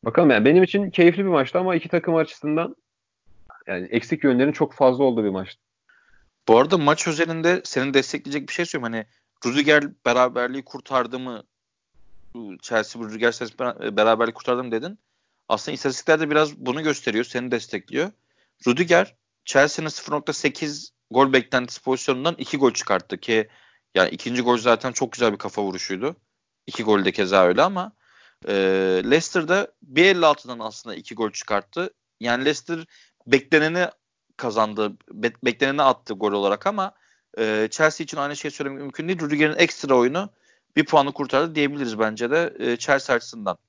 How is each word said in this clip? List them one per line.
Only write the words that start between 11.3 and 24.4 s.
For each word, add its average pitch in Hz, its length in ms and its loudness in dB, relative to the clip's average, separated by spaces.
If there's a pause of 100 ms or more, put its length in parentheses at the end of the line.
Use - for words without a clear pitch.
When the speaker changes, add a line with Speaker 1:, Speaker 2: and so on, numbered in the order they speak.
Speaker 2:
Chelsea 113 400 -4
bu 107 60 -8
Rüdiger 110 240 0
Chelsea 113 240 -10
bera-, 113 400 -6
beraberliği 113 380 2
kurtardı 127 300 -4
mı 120 60 -10
dedin. 143 280 -6 (500)
Aslında 131 260 -4
istatistikler 156 460 0
de 151 100 -4
biraz 151 260 0
bunu 127 260 -6
gösteriyor. 117 420 -2
Seni 123 260 -6
destekliyor. 123 600 -4 (560)
Rüdiger 170 480 2 (300)
Chelsea'nin 151 440 2
sıfır - 240 -10
nokta 147 200 -4
sekiz 147 600 -6 (180)
gol 131 220 4
beklentisi 127 500 0
pozisyonundan 131 560 -2
iki 147 180 -6
gol 131 160 4
çıkarttı - 460 -4
ki 110 300 0 (460)
yani 92 160 4
ikinci 120 320 -4